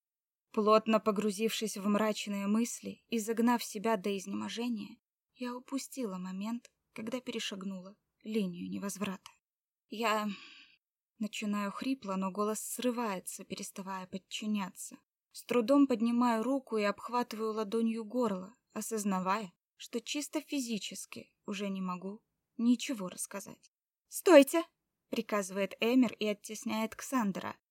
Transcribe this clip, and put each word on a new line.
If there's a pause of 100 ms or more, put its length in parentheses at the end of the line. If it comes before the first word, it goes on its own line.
(520)
Плотно
погрузившись
в
мрачные
мысли
и
загнав
себя
до
изнеможения, (380)
я
упустила
момент, (220)
когда
перешагнула (260)
линию
невозврата. (580)
Я (920)
начинаю
хрипло,
но
голос
срывается,
переставая
подчиняться. (320)
С
трудом
поднимаю
руку
и
обхватываю
ладонью
горло, (200)
осознавая, (240)
что
чисто
физически (140)
уже
не
могу (380)
ничего
рассказать. (360)
«Стойте!» (440)
приказывает
Эмир
и
оттесняет
Ксандера. (140)